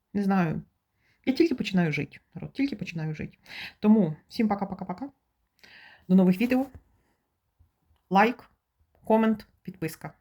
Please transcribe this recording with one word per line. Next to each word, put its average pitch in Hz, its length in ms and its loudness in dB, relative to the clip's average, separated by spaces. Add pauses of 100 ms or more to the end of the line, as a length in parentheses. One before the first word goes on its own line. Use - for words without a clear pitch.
(140)
не 202 100 -2
знаю, 175 380 0 (640)
я 269 80 0
тільки 330 220 2
починаю 175 360 0
жити, 151 280 -8 (140)
народ, - 200 -14
тільки 269 220 -4
починаю 156 400 -10
жити. - 220 -14 (420)
Тому 214 360 4 (120)
всім 220 200 -2
пока-пока-пока. 196 600 -8 (1000)
До 185 80 4
нових 185 260 6
відео. 254 240 0 (1400)
Лайк, 214 400 2 (540)
комент, 220 440 2 (140)
підписка. - 600 -12